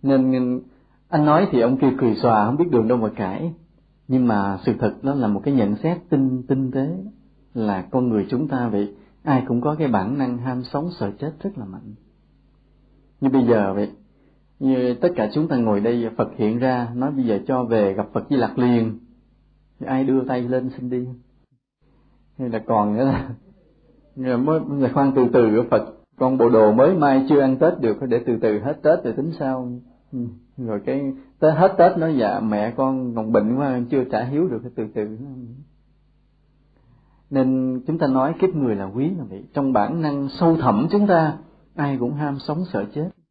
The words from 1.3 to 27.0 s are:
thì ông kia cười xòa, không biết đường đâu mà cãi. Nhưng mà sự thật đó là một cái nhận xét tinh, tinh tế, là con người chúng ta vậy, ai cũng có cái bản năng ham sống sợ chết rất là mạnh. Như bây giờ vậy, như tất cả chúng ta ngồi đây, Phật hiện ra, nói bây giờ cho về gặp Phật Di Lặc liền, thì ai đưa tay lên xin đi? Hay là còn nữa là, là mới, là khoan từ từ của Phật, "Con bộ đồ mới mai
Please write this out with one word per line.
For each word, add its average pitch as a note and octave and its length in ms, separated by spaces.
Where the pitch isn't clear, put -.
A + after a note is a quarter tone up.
thì B2+ 100
ông B2 160
kia C3+ 220
cười A#2 160
xòa, A2 320
không B2 100
biết E3+ 140
đường A2+ 180
đâu B2 100
mà A2 100
cãi. G#2+ 460
Nhưng B2+ 180
mà G2 400
sự A#2+ 120
thật G#2 240
đó C3+ 120
là B2 140
một G2+ 160
cái C#3+ 100
nhận G#2 220
xét E3+ 220
tinh, C3 400
tinh C3+ 220
tế, C3+ 260
là G#2+ 360
con B2+ 180
người G#2+ 220
chúng C3+ 180
ta B2 200
vậy, G2+ 260
ai C3 260
cũng A#2+ 120
có D3+ 140
cái D3+ 140
bản A2 300
năng B2 200
ham B2+ 240
sống D3 280
sợ G2+ 180
chết D3+ 140
rất G3+ 160
là A2+ 60
mạnh. F#2+ 300
Như C3+ 80
bây C3 180
giờ G#2 280
vậy, G2+ 160
như C3 420
tất F3 160
cả G#2+ 180
chúng D#3 140
ta D3 80
ngồi A2 240
đây, A#2 360
Phật A2 200
hiện A2+ 220
ra, B2 360
nói C3 180
bây C3+ 120
giờ G#2+ 220
cho B2+ 180
về G#2+ 300
gặp G2+ 180
Phật A2 180
Di C#3+ 60
Lặc A#2 220
liền, A#2 400
thì B2 60
ai C3 180
đưa C3+ 200
tay B2+ 180
lên B2+ 280
xin B2+ 200
đi? B2 160
Hay B2+ 100
là A2 100
còn G#2+ 380
nữa B2 80
là, - 260
là B2+ 200
mới, D3 240
là C3 160
khoan C#3 220
từ B2+ 160
từ A2+ 240
của A#2+ 140
Phật, - 240
"Con C3 200
bộ A#2 100
đồ A2 240
mới C#3 220
mai C#3 340